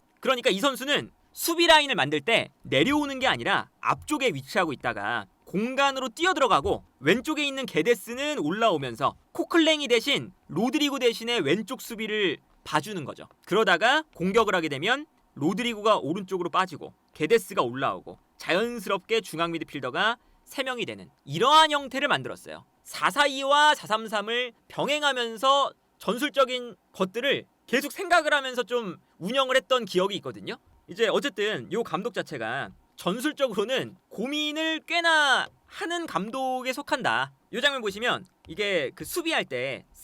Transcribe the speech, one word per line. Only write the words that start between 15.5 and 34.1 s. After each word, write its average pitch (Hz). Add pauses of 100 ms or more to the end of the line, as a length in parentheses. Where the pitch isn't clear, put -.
오른쪽으로 180
빠지고 175 (200)
게데스가 196
올라오고 117 (200)
자연스럽게 208
중앙 170
미드필더가 156 (280)
세 -
명이 247
되는 101 (140)
이러한 277
형태를 277
만들었어요. 104 (200)
사사이와 277
사삼삼을 220 (160)
병행하면서 269 (260)
전술적인 247 (160)
것들을 202 (220)
계속 277
생각을 339
하면서 262
좀 220 (220)
운영을 262
했던 254
기억이 196
있거든요. 135 (320)
이제 196
어쨌든 196
요 220
감독 214
자체가 123 (260)
전술적으로는 226 (120)
고민을 302